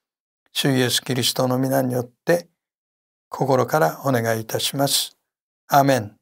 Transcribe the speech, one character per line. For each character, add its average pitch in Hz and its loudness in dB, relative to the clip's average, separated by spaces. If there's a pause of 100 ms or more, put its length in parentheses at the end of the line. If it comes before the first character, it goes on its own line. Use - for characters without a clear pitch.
(520)
主 139 0
イ 127 2
エ 123 2
ス - 0
キ - -4
リ 123 -2
ス - -2
ト 131 0
の 127 0
皆 131 0
に 123 -2
よ 123 -2
っ - -6
て、 - -2 (800)
心 127 0
か 156 0
ら 160 0
お 139 0
願 113 0
い - -6
い 110 -8
た 110 -8
し - -6
ま 139 0
す。 - -4 (520)
ア 143 4
ー 139 6
メ 135 4
ン。 107 -10